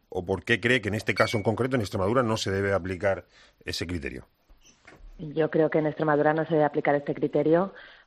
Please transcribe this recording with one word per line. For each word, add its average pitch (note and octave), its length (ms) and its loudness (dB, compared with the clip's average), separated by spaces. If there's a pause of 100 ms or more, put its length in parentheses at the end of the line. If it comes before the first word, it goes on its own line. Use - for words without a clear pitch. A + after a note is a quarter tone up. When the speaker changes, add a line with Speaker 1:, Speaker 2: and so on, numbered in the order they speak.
Speaker 1:
o F2+ 160 -6
por F#2 180 -2
qué A#2 160 2
cree A#2+ 220 2
que G#2 60 -4
en G2 80 -2
este A2 180 -2
caso G#2+ 240 2
en G2+ 60 -2
concreto, A#2+ 320 0
en B2 60 0
Extremadura, G#2 420 0
no A2 140 0
se - 120 -4
debe G2 240 0
aplicar F#2 520 -2 (380)
ese - 220 -6
criterio? C#2+ 400 -8 (960)
Speaker 2:
Yo D3+ 320 -2
creo D#3+ 180 2
que E3 80 0
en D#3 80 2
Extremadura D3+ 480 2
no D#3+ 120 0
se E3 80 -4
debe D3+ 120 6
aplicar D3 300 2
este C#3+ 180 -2
criterio D3+ 640 2 (320)